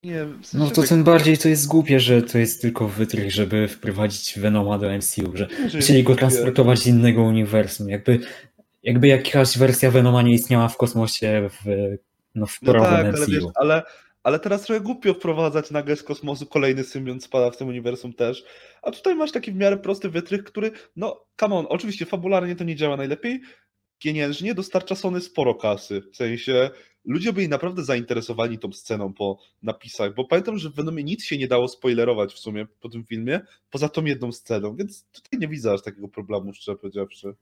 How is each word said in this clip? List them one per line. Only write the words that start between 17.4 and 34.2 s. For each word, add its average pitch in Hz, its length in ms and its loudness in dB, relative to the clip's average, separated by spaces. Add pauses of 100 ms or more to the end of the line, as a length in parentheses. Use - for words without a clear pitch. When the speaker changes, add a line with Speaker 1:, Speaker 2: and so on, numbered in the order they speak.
Speaker 1:
w - 60 -20
tym 135 100 -8
uniwersum 123 460 -8
też. 120 300 -4 (380)
A - 100 -6
tutaj 359 240 -2
masz 302 160 -4
taki 233 200 -8
w 185 40 -8
miarę 202 220 2
prosty 196 320 -6
wytrych, 175 340 -6
który, 214 280 -6 (240)
no, - 300 -8 (140)
come 202 160 0
on, 160 140 -2
oczywiście 185 360 -6
fabularnie 180 500 -2
to 175 80 -10
nie 165 120 -6
działa 147 220 -2
najlepiej, 151 440 -6 (580)
pieniężnie 151 560 -4
dostarcza 190 400 -4
Sony 180 260 -4
sporo 131 340 -2
kasy. 101 460 -4 (120)
W - 20 -20
sensie 123 540 0 (360)
ludzie 170 280 -4
byli 180 160 -2
naprawdę 170 340 -4
zainteresowani 120 760 -4
tą 98 120 -10
sceną 101 420 -8
po 98 260 -6 (240)
napisach, 107 520 -8
bo 131 100 -4
pamiętam, 208 320 -2
że 160 120 -10
w 139 60 -16
Venomie 160 280 -8
nic 180 220 -8
się 151 120 -6
nie 131 100 -6
dało 123 200 0
spoilerować 117 680 -2
w - 60 -20
sumie 107 260 -10 (140)
po 117 100 -18
tym 117 140 -14
filmie, 117 360 -6 (300)
poza 147 200 -4
tą 160 160 -4
jedną 127 260 -4